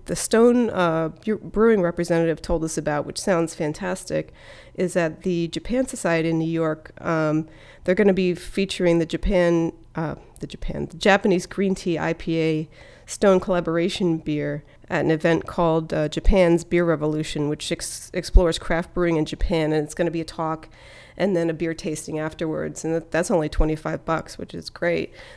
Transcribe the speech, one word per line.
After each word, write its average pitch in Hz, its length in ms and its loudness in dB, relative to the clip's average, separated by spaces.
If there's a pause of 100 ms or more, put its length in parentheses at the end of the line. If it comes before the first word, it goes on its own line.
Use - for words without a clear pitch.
the 175 100 -4
Stone, 233 540 4
uh, 165 400 0 (140)
Bre-, 214 120 0
Brewing 208 460 2
representative 170 600 0
told 160 240 -2
us 160 120 -4
about, 147 280 -2
which - 120 -10
sounds 165 380 0
fantastic, 160 800 -4 (400)
is 180 200 -2
that 165 300 0
the 170 260 0
Japan 247 380 -2
Society 165 420 0
in 160 100 0
New 160 100 -2
York, 160 500 -2
um, 156 480 0 (360)
they're 180 120 2
gonna 196 180 6
be 180 220 2
featuring 180 640 0
the 165 60 2
Japan, 170 680 2 (240)
uh, 156 200 -4 (260)
the 147 60 -10
Japan, 147 400 -6
the 160 100 -12
Japanese 196 480 4
green 190 300 -2
tea 170 220 -2
I 160 140 -2
P 165 300 -4
A 160 280 0 (360)
Stone 190 340 4
collaboration 170 760 0
beer 147 480 -4 (240)
at 147 160 0
an 156 60 4
event 165 340 2
called, 165 480 0
uh, 151 160 0
Japan's 170 560 4
Beer 175 180 2
Revolution, 151 640 -2
which 151 240 -4
ex-, - 420 -8
explores 175 460 4
craft 175 340 -4
brewing 170 220 0
in 156 80 2
Japan. 156 480 0
And 151 140 2
it's - 80 -12
gonna 170 180 -2
be 165 80 -4
a 165 60 -6
talk 160 420 -6 (480)
and 190 220 0
then 170 120 0
a 160 40 0
beer 165 200 -4
tasting 156 460 -6
afterwards. 156 640 -6
And 160 120 -2
that, 165 160 -6
that's 170 200 0
only 156 160 2
twenty-five 156 560 0
bucks, 160 340 -4
which - 160 -14
is 170 160 -12
great. - 440 -4 (240)